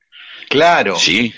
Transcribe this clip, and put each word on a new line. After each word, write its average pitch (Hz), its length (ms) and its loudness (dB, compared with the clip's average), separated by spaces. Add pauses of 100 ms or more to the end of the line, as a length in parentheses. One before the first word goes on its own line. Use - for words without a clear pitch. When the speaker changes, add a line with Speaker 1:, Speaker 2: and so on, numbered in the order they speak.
(500)
Speaker 1:
Claro. 139 480 2
Speaker 2:
¿Sí? 107 400 -2